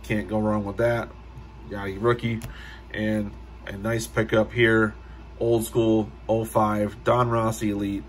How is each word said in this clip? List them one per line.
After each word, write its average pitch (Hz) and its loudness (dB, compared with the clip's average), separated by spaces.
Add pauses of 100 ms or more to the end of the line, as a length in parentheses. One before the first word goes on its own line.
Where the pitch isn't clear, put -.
Can't 104 -2
go 107 0
wrong 107 2
with 95 -6
that. 117 2 (600)
Yachty 98 -6
rookie. 117 2 (500)
And 107 0 (360)
a 104 -10
nice 113 -2
pickup 110 2
here. 110 4 (440)
Old 117 2
school 110 2 (180)
oh 110 2
five 107 0
Don 120 4
Rossi 113 0
Elite. 101 -2